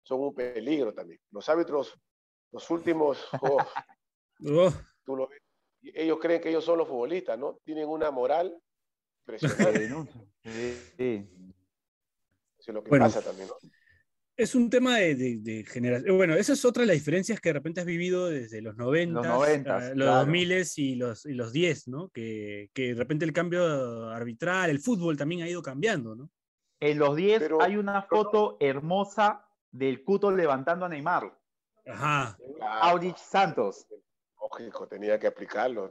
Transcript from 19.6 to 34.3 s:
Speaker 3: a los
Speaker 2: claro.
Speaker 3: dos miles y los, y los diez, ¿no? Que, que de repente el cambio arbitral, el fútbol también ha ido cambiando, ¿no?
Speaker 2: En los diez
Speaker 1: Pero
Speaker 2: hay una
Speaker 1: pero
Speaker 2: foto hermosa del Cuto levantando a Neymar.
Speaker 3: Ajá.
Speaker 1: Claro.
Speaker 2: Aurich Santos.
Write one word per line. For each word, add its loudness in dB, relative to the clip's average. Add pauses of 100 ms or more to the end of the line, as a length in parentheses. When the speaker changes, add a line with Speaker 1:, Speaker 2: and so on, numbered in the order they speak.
Speaker 3:
a -6
los -6
Speaker 2:
claro. 6
Speaker 3:
dos 4
miles 2
y -2
los, -6
y -6
los -6
diez, 0
¿no? -10
Que, -10
que -2
de -2
repente -2
el -2
cambio -2
arbitral, -2
el 0
fútbol 0
también -4
ha -6
ido -6
cambiando, -2
¿no? -16 (520)
Speaker 2:
En 2
los 4
diez 4
Speaker 1:
Pero 2
Speaker 2:
hay 4
una -2
Speaker 1:
pero 4
Speaker 2:
foto 0
hermosa 0 (220)
del -2
Cuto 2
levantando 2
a -2
Neymar. -2 (480)
Speaker 3:
Ajá. 0 (200)
Speaker 1:
Claro. -2
Speaker 2:
Aurich 2
Santos. 0 (540)